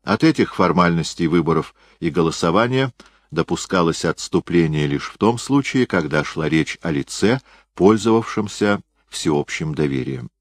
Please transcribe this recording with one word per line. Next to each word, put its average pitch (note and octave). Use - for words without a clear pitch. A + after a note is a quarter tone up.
От G2
этих D#3
формальностей E2+
выборов D#2
и E2+
голосования F#2+
допускалось E2
отступление D#2+
лишь C#2+
в -
том A2+
случае, C3+
когда D#2
шла D#2
речь D#2
о -
лице, F#2+
пользовавшемся G#2
всеобщим D2+
доверием. C2+